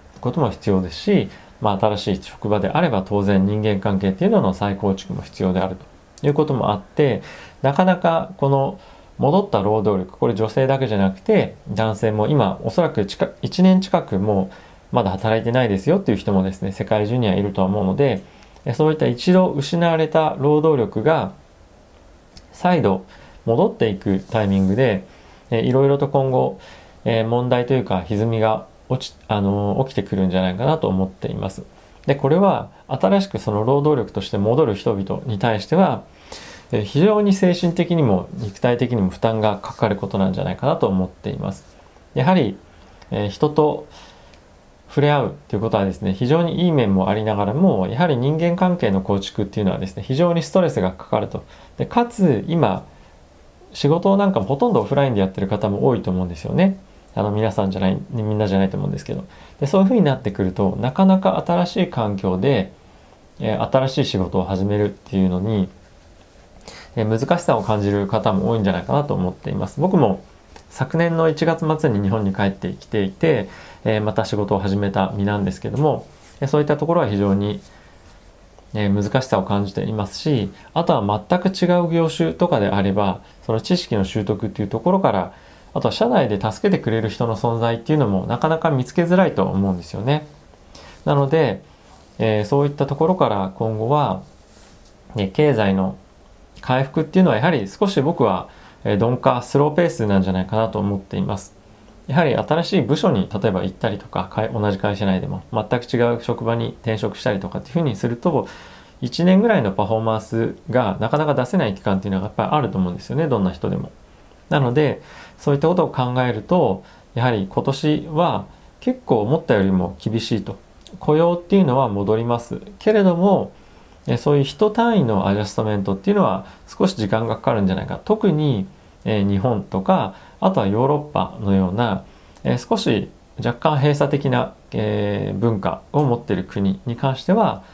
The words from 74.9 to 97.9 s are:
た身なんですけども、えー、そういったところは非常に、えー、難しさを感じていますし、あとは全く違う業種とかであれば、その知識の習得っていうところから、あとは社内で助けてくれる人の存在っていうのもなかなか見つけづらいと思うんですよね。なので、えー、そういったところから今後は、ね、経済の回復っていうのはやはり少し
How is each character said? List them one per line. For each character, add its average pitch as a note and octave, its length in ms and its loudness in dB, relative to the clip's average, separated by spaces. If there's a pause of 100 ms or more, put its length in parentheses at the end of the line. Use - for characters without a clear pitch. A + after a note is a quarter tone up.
た F#2+ 240 -2
身 G2+ 80 -2
な G#2 140 0
ん G2+ 80 -2
で G2 60 -2
す - 100 -10
け G#2+ 80 -6
ど G#2+ 80 -6
も、 C#3+ 280 0 (360)
え C#3 40 -4
ー、 - 20 -4
そ D3 120 2
う - 20 2
い D3 40 0
っ - 20 -10
た D3+ 100 2
と D3+ 80 -4
こ E3 100 0
ろ F3 60 2
は C3 60 0
非 G2+ 100 0
常 G2 160 2
に、 G2+ 280 -2 (1120)
え G#2+ 140 -2
ー、 G2+ 160 2
難 A2+ 180 0
し - 60 -8
さ G#2+ 120 0
を F#2+ 40 -4
感 G2+ 220 -2
じ F#2+ 80 -10
て G2+ 120 -4
い G#2+ 80 -4
ま G#2 140 -4
す - 120 -14
し、 A#2 320 0 (220)
あ E3 100 0
と E3+ 100 2
は G#2+ 360 -2
全 F3+ 100 2
く F#3 80 -2
違 F#3+ 180 -2 (140)
う E3+ 100 0
業 E3 200 2
種 D#3+ 240 -2
と F3 140 0
か C3+ 120 2
で G2+ 80 2
あ G2 140 0
れ G2 100 2
ば、 G2 300 0 (240)
そ A#2 80 -2
の A2 80 0
知 F3+ 160 0
識 - 180 -4
の G2 80 2
習 G2+ 220 -2
得 G#2+ 220 -2
っ - 20 -4
て - 120 -8
い G#2 40 -2
う - 20 -6
と A2+ 120 -4
こ F3+ 120 0
ろ F#3+ 80 4
か D#3 120 2
ら、 F#2 220 -2 (400)
あ C#3 80 -4
と B2 60 0
は A2 40 0
社 A3 180 0
内 F#3 180 2
で G#2 120 -2
助 A2+ 300 -2
け F#3 60 2
て - 60 -2
く - 80 -2
れ A2 120 0
る A2 80 -2
人 A#2 180 -4
の A2+ 100 -2
存 A#2 220 -2
在 A#2 160 0
っ A#2 40 -6
て D3+ 140 -2
い - 20 2
う D3+ 40 2
の B2+ 80 2
も F#2+ 180 0
な A2+ 120 -4
か D#3 120 0
な D#3+ 100 0
か E3 120 0
見 B2+ 120 0
つ - 100 -10
け F3 100 2
づ E3+ 120 2
ら F#3 120 4
い - 80 -4
と F#2+ 80 2
思 F#2+ 280 0
う - 20 0
ん F2+ 40 -4
で E2+ 60 -12
す - 100 -16
よ G2+ 80 -6
ね。 D3 260 -2 (800)
な D3 100 2
の C#3 140 2
で、 C#3 320 2 (580)
え G#2+ 220 2
ー、 G#2 40 -2
そ C#3+ 180 2
う - 20 2
い C#3+ 40 0
っ - 40 -10
た C#3+ 140 -2
と C#3 100 -4
こ D#3+ 100 2
ろ F#3 80 2
か C#3+ 140 2
ら G2 260 -2
今 A2+ 220 -4
後 A2 120 -4
は、 B2+ 320 0 (920)
ね、 G2 140 -2
経 D3+ 240 2
済 G#2 200 2
の F#2+ 220 0 (640)
回 B2+ 240 0
復 C#3+ 180 -2
っ - 40 0
て E3+ 140 0
い - 20 8
う F#3 40 8
の D#3+ 60 6
は A2 60 2
や A2 60 0
は F3 80 2
り A2+ 160 0
少 G3+ 200 -2
し F#3+ 140 0